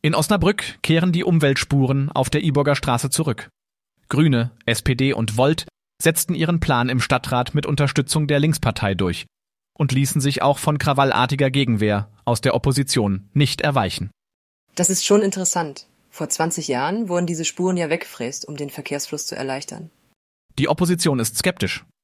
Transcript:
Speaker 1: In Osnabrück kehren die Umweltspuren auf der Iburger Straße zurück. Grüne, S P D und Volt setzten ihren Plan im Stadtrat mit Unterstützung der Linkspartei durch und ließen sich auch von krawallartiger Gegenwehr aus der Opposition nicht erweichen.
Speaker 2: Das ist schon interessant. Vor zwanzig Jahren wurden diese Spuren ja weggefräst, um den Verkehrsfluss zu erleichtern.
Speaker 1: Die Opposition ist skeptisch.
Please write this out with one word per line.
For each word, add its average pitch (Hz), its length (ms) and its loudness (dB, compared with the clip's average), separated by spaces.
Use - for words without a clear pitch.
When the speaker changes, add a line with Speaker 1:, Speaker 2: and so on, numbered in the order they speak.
Speaker 1:
In 151 120 2
Osnabrück 185 680 0
kehren 165 280 2
die 170 140 2
Umweltspuren 139 880 2
auf 131 160 0
der 151 120 0
Iburger 143 360 2
Straße 127 320 -2
zurück. 143 400 -2
Grüne, 127 440 2
S 113 160 0
P 131 140 0
D 135 160 0
und 107 240 -2
Volt 139 320 2
setzten 165 320 0
ihren 165 280 0
Plan 127 260 2
im 127 140 0
Stadtrat 123 520 0
mit 147 120 -2
Unterstützung 147 640 0
der 143 120 2
Linkspartei 117 560 0
durch 87 300 -2
und 139 140 0
ließen 135 300 2
sich 139 220 0
auch 139 160 2
von 151 180 0
krawallartiger 135 760 2
Gegenwehr 107 580 0
aus 120 160 0
der - 160 0
Opposition 120 760 0
nicht 143 260 2
erweichen. 104 520 -2
Speaker 2:
Das 175 140 2
ist 185 140 -2
schon 208 180 4
interessant. 180 680 -4
Vor - 200 -8
zwanzig 165 380 -2
Jahren 170 420 -2
wurden 175 180 0
diese 165 180 -4
Spuren 185 300 -2
ja 165 140 -2
weggefräst, 143 580 -6
um 151 80 -12
den 143 140 -8
Verkehrsfluss - 580 -8
zu - 80 -10
erleichtern. 135 560 -10
Speaker 1:
Die 139 120 0
Opposition 170 500 2
ist - 180 -4
skeptisch. - 480 -4